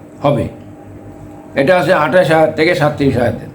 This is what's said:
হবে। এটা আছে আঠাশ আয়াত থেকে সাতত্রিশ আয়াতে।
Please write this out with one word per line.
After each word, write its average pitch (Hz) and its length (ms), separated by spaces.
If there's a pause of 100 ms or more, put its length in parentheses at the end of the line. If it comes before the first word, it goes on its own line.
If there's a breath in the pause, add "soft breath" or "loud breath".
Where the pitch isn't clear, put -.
(220)
হবে। 123 260 (1040)
এটা 180 260
আছে 165 140
আঠাশ 156 380
আয়াত 160 240
থেকে 165 180
সাতত্রিশ 143 420
আয়াতে। 120 380